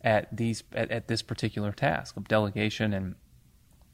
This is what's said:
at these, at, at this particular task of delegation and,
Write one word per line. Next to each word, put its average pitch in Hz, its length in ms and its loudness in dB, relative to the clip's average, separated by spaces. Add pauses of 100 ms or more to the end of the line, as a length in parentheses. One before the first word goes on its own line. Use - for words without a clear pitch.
at 107 300 2
these, 113 360 0
at, - 180 -2
at - 200 -4
this 113 120 0
particular 104 520 -2
task - 420 -2
of 101 140 -10
delegation 107 640 2
and, 95 220 -4 (800)